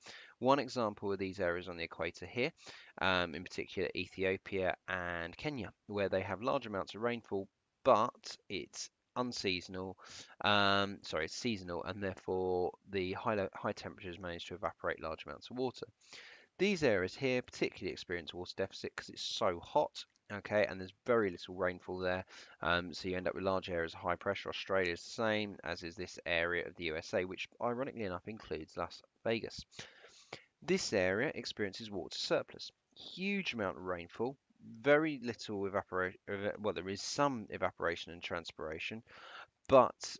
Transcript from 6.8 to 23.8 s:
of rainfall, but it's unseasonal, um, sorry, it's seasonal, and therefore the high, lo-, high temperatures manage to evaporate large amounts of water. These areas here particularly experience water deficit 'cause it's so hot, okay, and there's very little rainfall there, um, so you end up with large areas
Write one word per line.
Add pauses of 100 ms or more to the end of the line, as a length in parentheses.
of
rainfall, (360)
but (120)
it's (280)
unseasonal, (440)
um,
sorry,
it's
seasonal,
and
therefore (160)
the
high,
lo-,
high
temperatures
manage
to
evaporate
large
amounts
of
water. (720)
These
areas
here
particularly
experience
water
deficit
'cause
it's
so
hot, (260)
okay,
and
there's (140)
very
little
rainfall
there, (360)
um,
so
you
end
up
with
large
areas